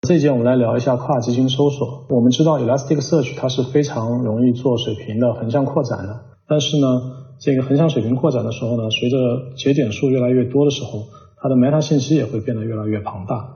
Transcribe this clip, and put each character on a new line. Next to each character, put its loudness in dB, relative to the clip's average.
这 4
一 4
节 4
我 2
们 0
来 4
聊 2
一 2
下 0
跨 -2
集 -2
群 2
搜 2
索。 -6
我 2
们 4
知 2
道 4
Elasticsearch 0
它 -4
是 -2
非 2
常 -4
容 2
易 4
做 0
水 -4
平 -6
的 2
横 -4
向 0
扩 0
展 -6
的， -10
但 2
是 0
呢， 4
这 0
个 2
横 2
向 4
水 0
平 0
扩 0
展 0
的 -4
时 -6
候 -2
呢， -2
随 0
着 2
节 0
点 0
数 0
越 2
来 2
越 4
多 2
的 4
时 -6
候， -10
它 -4
的 2
meta 4
信 2
息 0
也 2
会 -4
变 -4
得 -6
越 -6
来 -4
越 -2
庞 -10
大。 -6